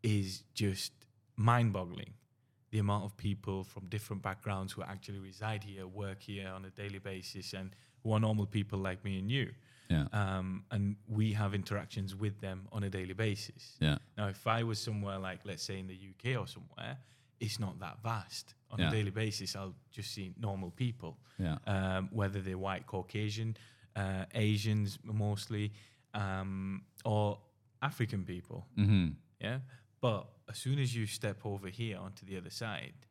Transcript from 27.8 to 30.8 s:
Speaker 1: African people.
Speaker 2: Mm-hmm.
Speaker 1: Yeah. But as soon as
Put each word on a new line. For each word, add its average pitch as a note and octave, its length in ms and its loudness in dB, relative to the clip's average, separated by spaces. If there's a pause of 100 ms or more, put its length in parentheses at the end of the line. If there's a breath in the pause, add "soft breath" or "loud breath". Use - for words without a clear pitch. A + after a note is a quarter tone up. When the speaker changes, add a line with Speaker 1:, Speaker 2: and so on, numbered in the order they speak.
Speaker 1:
African A2+ 440 0
people. F2+ 420 -8 (100)
Speaker 2:
Mm-hmm. G2+ 300 8 (320)
Speaker 1:
Yeah. B2 200 -2 (420 loud breath)
But G#2+ 260 2 (220)
as G#2+ 80 -10
soon C#3 220 2
as B2+ 160 2